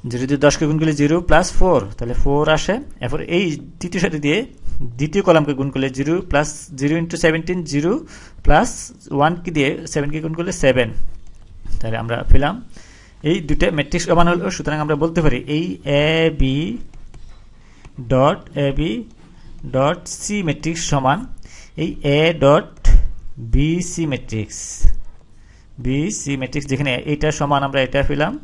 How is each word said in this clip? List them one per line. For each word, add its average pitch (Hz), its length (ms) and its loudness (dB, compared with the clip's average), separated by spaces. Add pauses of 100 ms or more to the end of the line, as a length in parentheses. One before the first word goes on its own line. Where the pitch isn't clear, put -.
(100)
জিরো 123 180 -4
দিয়ে 139 180 0
দশকে 147 220 2
গুণ 151 120 0
করলে 156 220 0
জিরো 147 140 2 (120)
প্লাস 170 180 6 (120)
ফোর, 175 220 6 (160)
তাহলে 120 260 -6
ফোর 143 220 2 (120)
আসে। 165 180 0 (300)
এরপর 139 160 -4 (160)
এই 196 80 2 (360)
তৃতীয় 180 240 -4
সারি 160 220 -4
দিয়ে 151 120 2 (600)
দ্বিতীয় 156 280 -2
কলামকে 156 340 4
গুণ 139 140 -2
করলে 135 140 0 (100)
জিরো 143 160 -2 (160)
প্লাস 147 180 2 (320)
জিরো 143 200 0
into 165 240 -6
সেভেনটিন, 165 340 0 (140)
জিরো 147 200 0 (520)
প্লাস 175 240 6 (480)
ওয়ান 147 160 2 (100)
কে 185 140 -8
দিয়ে 143 140 2 (220)
সেভেন 143 200 -2
কে 156 120 -6
গুণ 160 140 -6
করলে 175 140 -6 (100)
সেভেন। 127 260 4 (880)
তাহলে 113 240 -2
আমরা 117 140 -4 (160)
পেলাম 143 220 8 (760)
এই 170 80 2 (120)
দুটো 165 180 2 (100)
ম্যাট্রিক্স 151 340 -2
সমান 170 200 6
হলো। 175 140 -2 (120)
সুতরাং 151 280 -4
আমরা 151 180 0
বলতে 165 220 -2
পারি 127 140 4 (180)
এই 165 80 -2 (520)
এবি 147 400 0 (1600)
ডট 143 260 4 (280)
এবি 143 260 -2 (840)
ডট 151 240 0 (220)
সি 208 140 -6 (120)
ম্যাট্রিক্স 160 340 -4 (100)
সমান 135 260 2 (640)
এই 165 80 -2 (260)
এ - 20 4 (260)
ডট 143 260 4 (840)
বি 139 140 2 (220)
সি 170 120 -6 (100)
ম্যাট্রিক্স, 113 460 -8 (1300)
বি 131 140 0 (220)
সি 143 200 -6
ম্যাট্রিক্স, 135 300 -6
যেখানে 135 220 0 (200)
এটা 147 160 0 (120)
সমান 143 260 2
আমরা 139 200 -2
এটা 139 140 0 (100)
পেলাম 147 220 0 (120)